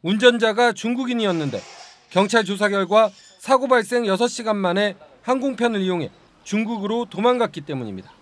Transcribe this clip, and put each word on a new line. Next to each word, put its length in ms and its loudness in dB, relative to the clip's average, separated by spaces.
운전자가 720 4
중국인이었는데 880 -2
경찰 340 2
조사 240 -2
결과 440 2
사고 300 2
발생 400 2
여섯 200 2
시간 300 -4
만에 380 0
항공편을 600 -2
이용해 280 -2
중국으로 640 -4
도망갔기 560 -2
때문입니다. 500 -10